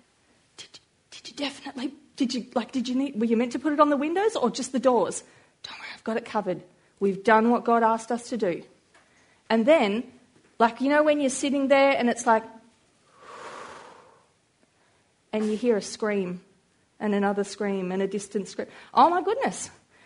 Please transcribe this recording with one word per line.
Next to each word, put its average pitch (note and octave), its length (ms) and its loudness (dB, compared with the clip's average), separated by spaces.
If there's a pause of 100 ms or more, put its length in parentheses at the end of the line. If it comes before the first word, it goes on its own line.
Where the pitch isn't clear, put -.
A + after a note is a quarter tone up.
(560)
did - 160 -18
you, - 80 -20 (300)
did - 180 -18
you - 80 -20
definitely, C#4 560 -6 (240)
did B3 160 0
you, A#3 220 -6
like, A3 180 -2
did B3 160 -2
you B3+ 60 -2
need, C4+ 260 -2
were A#3 60 2
you A#3 100 4
meant A#3+ 160 0
to D4 60 -4
put D4 160 -2
it D4 60 -4
on D4 100 -2
the C#4+ 80 0
windows F4+ 360 -2
or B3 140 -2
just - 240 -8
the C4 60 -2
doors?" A#3 440 -2 (400)
"Don't - 160 -16
worry, - 160 -16
I've - 80 -20
got A3+ 140 -6
it A3+ 80 -8
covered. F#3+ 380 -4 (380)
We've G3 220 0
done A3 280 6
what A#3+ 160 2
God A#3 160 4
asked A3+ 280 0
us A#3+ 200 -6
to A#3+ 80 -4
do." F3+ 240 -2 (880)
And A3+ 160 2
then, B3+ 380 4 (540)
like, A#3 220 2
you C4 80 0
know D4 140 4
when D4 180 2
you're C#4 80 2
sitting C4+ 400 0
there C#4 300 6
and A#3+ 100 2
it's - 180 -2
like, A3 180 4 (1300)
<sighs> - 1600 -20
and G#3+ 160 0
you G#3+ 40 0
hear A#3 220 2
a F#3+ 60 -2
scream F#3+ 580 -4 (580)
and G#3 160 -2
another G3+ 300 2
scream G3 480 -4
and F#3+ 80 -2
a F#3+ 80 0
distant G3 400 -6
scream. - 200 -10 (260)
Oh D4 160 8
my F4 100 0
goodness, G4 480 -2 (380)